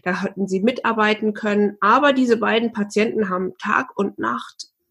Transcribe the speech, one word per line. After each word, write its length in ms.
da 200
hätten 260
sie 120
mitarbeiten 760
können. 460
Aber 340
diese 240
beiden 340
Patienten 560
haben 300
Tag 400
und 200
Nacht, 500